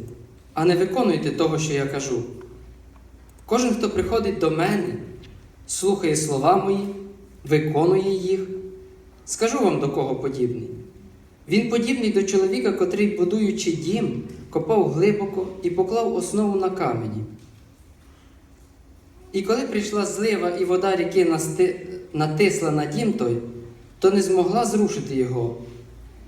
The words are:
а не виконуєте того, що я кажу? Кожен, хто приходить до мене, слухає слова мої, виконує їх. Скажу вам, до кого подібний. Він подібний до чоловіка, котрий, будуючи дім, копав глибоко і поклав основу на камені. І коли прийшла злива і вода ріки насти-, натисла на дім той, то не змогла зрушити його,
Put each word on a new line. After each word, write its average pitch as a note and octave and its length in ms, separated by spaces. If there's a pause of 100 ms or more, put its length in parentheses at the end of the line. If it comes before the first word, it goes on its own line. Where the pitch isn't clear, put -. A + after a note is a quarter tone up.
(540)
а D#3 100
не F3 120
виконуєте F3 540
того, D#3+ 280
що D3+ 140
я C#3 140
кажу? C3+ 360 (1200)
Кожен, A#3+ 280
хто G#3 160
приходить G3 480
до D#3+ 120
мене, F3 440 (720)
слухає F3+ 500
слова D3 400
мої, G3 300 (580)
виконує D#3 680
їх. F#3+ 260 (840)
Скажу A#3 340
вам, E3+ 220
до C3+ 80
кого C3 280
подібний. B2 520 (840)
Він A3+ 200
подібний A#3 420
до G3 100
чоловіка, F#3+ 500
котрий, G3+ 340
будуючи F#3+ 680
дім, D#3+ 500 (280)
копав E3 420
глибоко F#3+ 540 (160)
і F3 80
поклав G#3+ 440
основу G#3 420
на F#3+ 140
камені. A2+ 540 (2000)
І F#3+ 100
коли A#3+ 200
прийшла G#3 440
злива F#3+ 440
і F#3 140
вода F#3 320
ріки F3 280
насти-, E3 640 (260)
натисла D#3 580
на D3+ 160
дім F3 260
той, A#2+ 240 (600)
то F#3+ 120
не G3 120
змогла F#3 420
зрушити G#3 500
його, B2 420 (720)